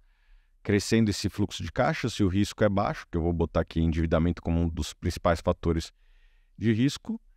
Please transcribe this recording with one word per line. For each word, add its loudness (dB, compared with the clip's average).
crescendo 2
esse -2
fluxo -4
de -10
caixa, -2
se -4
o 4
risco 0
é 4
baixo, -2
que -4
eu 0
vou 0
botar 0
aqui -2
endividamento 2
como 0
um 2
dos -6
principais -2
fatores -2
de 2
risco, -2